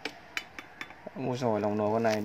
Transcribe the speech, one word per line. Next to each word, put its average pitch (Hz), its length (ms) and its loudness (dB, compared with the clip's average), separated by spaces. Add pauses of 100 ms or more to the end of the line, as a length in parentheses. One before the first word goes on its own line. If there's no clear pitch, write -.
(1300)
Ôi 127 100 2
rồi, 113 240 2
lòng 104 180 2
nồi 107 140 4
con 113 100 4
này 107 220 4